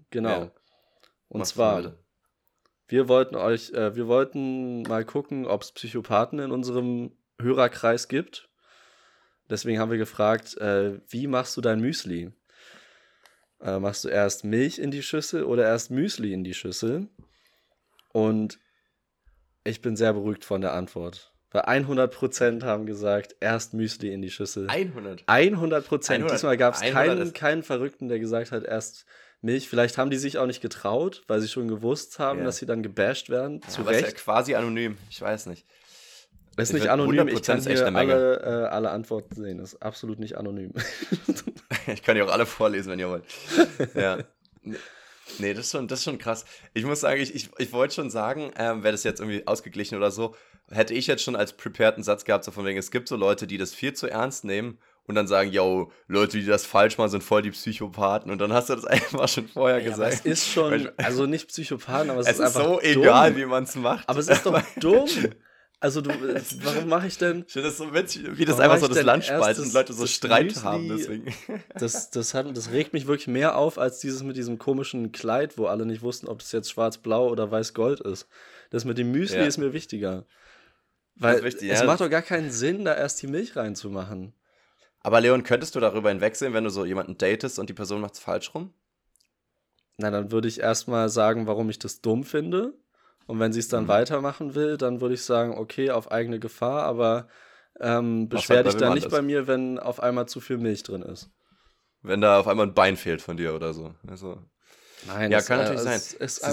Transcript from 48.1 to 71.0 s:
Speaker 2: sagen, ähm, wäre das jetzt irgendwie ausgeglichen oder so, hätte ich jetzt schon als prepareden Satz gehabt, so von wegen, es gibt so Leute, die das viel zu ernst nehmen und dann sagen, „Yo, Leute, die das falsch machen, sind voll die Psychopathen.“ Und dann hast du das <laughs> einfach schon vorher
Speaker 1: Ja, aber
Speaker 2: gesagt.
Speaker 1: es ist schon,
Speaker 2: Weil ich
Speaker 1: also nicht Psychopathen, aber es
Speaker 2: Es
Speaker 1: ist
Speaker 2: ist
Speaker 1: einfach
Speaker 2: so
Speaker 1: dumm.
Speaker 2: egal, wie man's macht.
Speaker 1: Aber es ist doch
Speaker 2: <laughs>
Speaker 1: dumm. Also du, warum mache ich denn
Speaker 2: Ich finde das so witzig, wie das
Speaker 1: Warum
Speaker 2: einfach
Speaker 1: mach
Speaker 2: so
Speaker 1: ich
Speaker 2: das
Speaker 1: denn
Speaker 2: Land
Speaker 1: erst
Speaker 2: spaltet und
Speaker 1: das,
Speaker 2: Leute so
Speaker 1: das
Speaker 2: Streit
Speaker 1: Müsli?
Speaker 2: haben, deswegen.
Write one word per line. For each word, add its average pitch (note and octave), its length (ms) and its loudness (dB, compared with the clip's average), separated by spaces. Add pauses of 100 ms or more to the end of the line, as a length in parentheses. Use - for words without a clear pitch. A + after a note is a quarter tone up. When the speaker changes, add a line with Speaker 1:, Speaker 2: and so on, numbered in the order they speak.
Speaker 2:
sagen, B2+ 460 -4
ähm, A2+ 260 -2
wäre G#2+ 100 2
das G#2 120 -4
jetzt G#2 160 -2
irgendwie G#2 260 -6
ausgeglichen G#2 500 -4
oder G2+ 140 2
so, A2 240 -4 (360)
hätte A2 240 0
ich B2+ 120 -2
jetzt C#3 160 0
schon B2 140 -4
als G#2 180 -2
prepareden A2 500 2
Satz G#2 200 0
gehabt, G2+ 200 2
so G#2+ 60 -12
von G2 160 -8
wegen, G2 120 -2
es F#2+ 120 -6
gibt B2 180 -4
so C3 80 -4
Leute, G2 300 2
die G2 120 -8
das F#2 160 -6
viel C#3 200 -6
zu - 140 -6
ernst A#2+ 360 -4
nehmen G#2+ 340 -4 (260)
und G#2 100 -8
dann G#2 120 4
sagen, G2 240 4
„Yo, F#2 400 2 (160)
Leute, G#2 320 2
die G2+ 80 -2
das G#2 200 2
falsch G#2 320 4
machen, G#2+ 120 2
sind G2 140 -4
voll G#2 180 4
die G2+ 80 -4
Psychopathen.“ G#2 800 -2
Und G2 100 -6
dann G#2 120 0
hast B2 160 2
du C#3 60 -2
das A#2 100 -6
<laughs> - 20 -12
einfach - 420 2
schon A2+ 200 -4
vorher B2+ 300 2
Speaker 1:
Ja, A2+ 160 -2
aber G#2+ 100 -2
Speaker 2:
gesagt. A#2+ 100 0
Speaker 1:
es - 60 -4 (240)
ist - 80 -2
schon, D#3 180 2
Speaker 2:
Weil C#3+ 100 2 (180)
ich C3+ 60 -2
Speaker 1:
also B2+ 220 0
nicht D#3 220 -4
Psychopathen, C#3 640 -4
aber B2+ 100 -2
es A#2+ 80 -2
Speaker 2:
Es A#2 60 6
Speaker 1:
ist - 60 -2
Speaker 2:
ist A#2+ 160 2
Speaker 1:
einfach C#3 80 4
Speaker 2:
so E3 280 4
Speaker 1:
dumm. C3+ 100 6
Speaker 2:
egal, C3+ 340 10
wie C3+ 100 0
man's B2+ 280 0
macht. A#2+ 340 0
Speaker 1:
Aber C3+ 120 0
es D3+ 80 -2
ist C#3 180 4
doch G3+ 140 4 (100)
Speaker 2:
<laughs> - 60 -20
Speaker 1:
dumm. B3 320 4 (720)
Also C#3+ 200 0
du, C#3+ 100 -2 (520)
warum D3+ 260 -2
mache F3 200 2
ich F3+ 100 -8
denn F3 260 0
Speaker 2:
Ich - 100 -18
finde C3+ 120 -2
das D3 100 -2
so D#3 160 -8
witzig, D3 460 -4
wie E3 60 4
das D3 120 4
Speaker 1:
Warum C#3 140 10
Speaker 2:
einfach D#3+ 60 10
Speaker 1:
mach E3+ 60 2
Speaker 2:
so - 40 6
Speaker 1:
ich - 40 0
Speaker 2:
das B2+ 80 2
Speaker 1:
denn C#3 80 4
Speaker 2:
Land C3 220 6
Speaker 1:
erst C#3+ 140 2
Speaker 2:
spaltet G#2+ 160 4
und D3 80 -6
Speaker 1:
das, A2+ 80 -4
Speaker 2:
Leute C3 200 4
so A2+ 100 -6
Speaker 1:
das - 80 -2
Speaker 2:
Streit A#2 320 4
Speaker 1:
Müsli? F#3 180 -4
Speaker 2:
haben, G#2 260 -4
deswegen. A2 460 -8 (200)